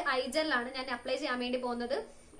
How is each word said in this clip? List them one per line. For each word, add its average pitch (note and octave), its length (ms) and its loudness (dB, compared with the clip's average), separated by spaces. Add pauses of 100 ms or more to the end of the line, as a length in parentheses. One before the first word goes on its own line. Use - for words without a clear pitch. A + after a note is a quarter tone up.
ഐ C4 180 2
ജെൽ D4+ 280 2
ആണ് B3 200 0
ഞാൻ C4 160 -4
apply B3+ 260 -2
ചെയ്യാൻ C4 220 0
വേണ്ടി B3 200 0
പോകുന്നത്. A#3+ 500 -2 (320)